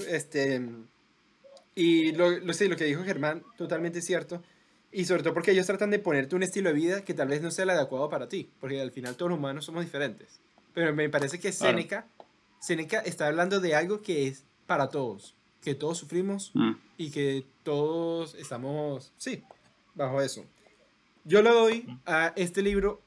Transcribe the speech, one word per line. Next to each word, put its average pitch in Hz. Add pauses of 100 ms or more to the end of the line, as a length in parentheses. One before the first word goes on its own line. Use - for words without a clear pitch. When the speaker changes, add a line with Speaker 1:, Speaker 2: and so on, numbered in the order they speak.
Speaker 1:
este, 139 (1120)
y 165
lo, 175
lo, 175
sí, 202
lo 175
que 165
dijo 151
Germán, 156 (160)
totalmente 170
cierto, 175 (480)
y 185
sobre 175
todo 160
porque 175
ellos 190
tratan 202
de 208
ponerte 151
un 185
estilo 185
de 156
vida 180
que 180
tal 131
vez 147
no 165
sea 190
el 185
adecuado 151
para -
ti, 180 (120)
porque 135
al 131
final 127
todos 175
los 175
humanos 143
somos 165
diferentes. 143 (340)
Pero 165
me 151
parece 147
que 190
Speaker 2:
Claro. 135
Speaker 1:
Séneca, 202 (540)
Séneca 165
está -
hablando 180
de 170
algo 180
que 147
es 135 (220)
para 147
todos, 123 (280)
que 147
todos 165
sufrimos 190
Speaker 3:
Mm. 113 (240)
Speaker 1:
y 156
que 135 (200)
todos 160
estamos, 139
sí, 131 (520)
bajo 139
eso. 127 (800)
Yo 165
le 233
doy 233 (200)
a 165
este 185
libro 202